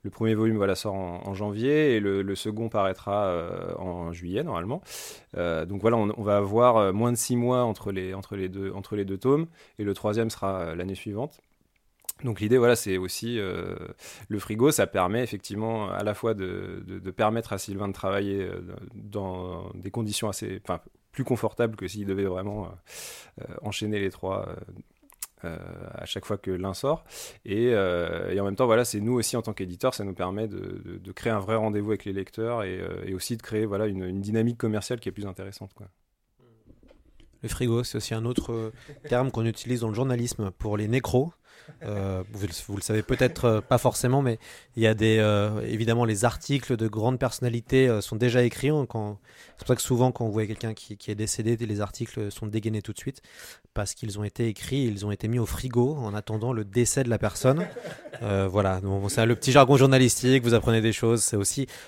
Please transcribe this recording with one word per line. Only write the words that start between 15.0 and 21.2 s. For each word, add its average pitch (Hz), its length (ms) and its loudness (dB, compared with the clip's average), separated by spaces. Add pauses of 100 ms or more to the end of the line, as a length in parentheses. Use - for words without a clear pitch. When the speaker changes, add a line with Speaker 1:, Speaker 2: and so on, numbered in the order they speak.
Speaker 1:
effectivement 107 680 -6
à 95 140 -4
la 104 100 -2
fois 113 220 -2
de, 95 500 -8
de, 95 140 -12
de 92 120 -8
permettre 110 400 0
à 101 60 -2
Sylvain 98 300 -6
de 98 60 -4
travailler, 98 500 -2
euh, 92 180 -6 (320)
dans 95 800 -8
des 95 160 -12
conditions 107 400 -2
assez, 101 340 -6
enfin, 87 180 -4 (300)
plus - 120 -6